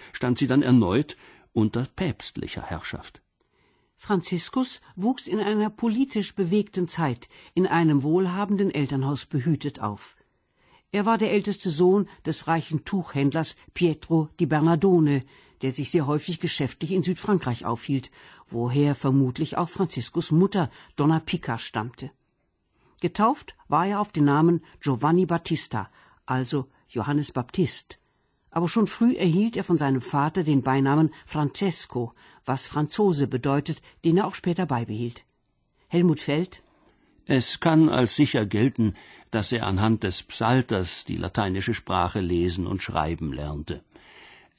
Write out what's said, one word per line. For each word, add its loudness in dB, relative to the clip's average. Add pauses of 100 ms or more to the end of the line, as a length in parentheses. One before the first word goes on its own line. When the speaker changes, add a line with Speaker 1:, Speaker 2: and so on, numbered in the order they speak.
(140)
Speaker 1:
stand -2
sie 2
dann 4
erneut 4 (360)
unter 0 (100)
päpstlicher -6
Herrschaft. -12 (760)
Speaker 2:
Franziskus -4 (140)
wuchs -4
in -2
einer 0
politisch -2
bewegten 0
Zeit -4 (240)
in 2
einem 4
wohlhabenden 0
Elternhaus -2
behütet -2
auf. -8 (800)
Er 0
war 4
der 0
älteste 0
Sohn 4 (160)
des -4
reichen -2
Tuchhändlers -2 (180)
Pietro 0 (100)
di 2
Bernardone, 4 (400)
der -2
sich -6
sehr 0
häufig -4
geschäftlich -4
in 0
Südfrankreich -2
aufhielt, -4 (360)
woher 0
vermutlich 0
auch -2
Franziskus -4
Mutter 2 (260)
Donna 2
Pica -6
stammte. -10 (920)
Getauft 0 (120)
war 0
er -2
auf -6
den 2
Namen 4 (180)
Giovanni 2
Battista, -4 (380)
also -2 (200)
Johannes -2
Baptist. -4 (520)
Aber -2
schon 2
früh 2
erhielt 0
er -4
von 0
seinem 0
Vater -2
den 2
Beinamen 2 (160)
Francesco, -4 (320)
was -4
Franzose 0
bedeutet, -2 (240)
den 4
er 2
auch -10
später -2
beibehielt. -6 (640)
Helmut 4
Feld? -2 (640)
Speaker 1:
Es 0
kann 6
als 2
sicher 2
gelten, 2 (360)
dass -2
er -2
anhand 2
des -2
Psalters 0
die -6
lateinische -2
Sprache -2
lesen -2
und -6
schreiben -4
lernte. -8 (760)